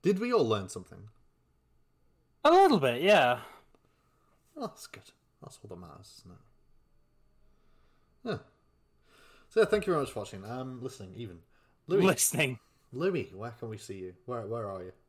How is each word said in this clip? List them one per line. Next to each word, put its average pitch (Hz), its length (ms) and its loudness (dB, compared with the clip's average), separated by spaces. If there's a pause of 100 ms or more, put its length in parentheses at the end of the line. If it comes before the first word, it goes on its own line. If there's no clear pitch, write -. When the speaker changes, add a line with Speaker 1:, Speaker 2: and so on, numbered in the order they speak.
Speaker 1:
Did 185 160 2
we 240 160 -4
all 160 140 2
learn 101 200 -2
something? 95 420 -16 (1300)
Speaker 2:
A 294 60 8
little 349 300 8
bit, 131 240 2
yeah. 151 380 6 (1160)
Speaker 1:
Oh, 294 40 -10
that's - 260 -12
good. - 160 -20 (400)
That's - 200 -20
all 107 60 -20
that 87 100 -16
matters, 87 420 -20
isn't 90 100 -20
it? 90 60 -20 (1900)
Yeah. 190 80 -4 (1120)
So, - 100 -2
yeah, 214 80 6
thank 214 180 -2
you 185 80 0
very 147 100 0
much 123 100 -8
for 110 80 -8
watching. 98 240 -14
Um, 127 360 -12
listening, 104 340 -14
even. 98 220 -14 (480)
Louis. 190 180 2
Speaker 2:
Listening. 151 540 0 (340)
Speaker 1:
Louis, 160 440 -4
where 110 160 -12
can 113 180 -14
we 107 80 -12
see - 200 -14
you? 92 160 -12 (120)
Where, 117 220 -8
where 110 240 -8
are 92 100 -10
you? 90 120 -14 (160)